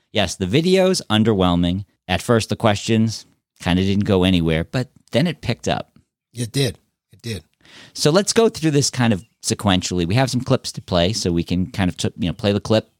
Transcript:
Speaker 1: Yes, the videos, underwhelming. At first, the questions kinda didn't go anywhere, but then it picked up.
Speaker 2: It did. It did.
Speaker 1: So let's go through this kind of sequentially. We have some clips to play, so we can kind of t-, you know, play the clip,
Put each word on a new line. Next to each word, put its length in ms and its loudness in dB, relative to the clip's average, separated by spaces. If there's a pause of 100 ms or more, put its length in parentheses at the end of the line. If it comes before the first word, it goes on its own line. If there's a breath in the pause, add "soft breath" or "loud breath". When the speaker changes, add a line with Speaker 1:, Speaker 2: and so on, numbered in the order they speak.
(140)
Speaker 1:
Yes, 220 0
the 120 -4
videos, 600 2
underwhelming. 760 2 (220)
At 140 -2
first, 280 0
the 60 -4
questions 720 0 (340)
kinda 240 0
didn't 220 0
go 180 2
anywhere, 400 2
but 260 -6 (220)
then 160 2
it 140 -6
picked 260 -6
up. 320 -6 (340)
Speaker 2:
It 200 -8
did. 260 -2 (320)
It 100 -20
did. 220 -10 (500 loud breath)
Speaker 1:
So 160 0
let's 220 2
go 160 4
through 240 -2
this 180 2
kind 220 0
of 140 -2 (180)
sequentially. 640 0
We 80 -2
have 160 2
some 80 -2
clips 320 -2
to 100 -12
play, 300 0
so 220 -2
we 100 0
can 280 -2
kind 180 -2
of 80 -6
t-, 200 -4
you 100 -4
know, 60 -2
play 200 -2
the 80 -2
clip, 280 0 (100)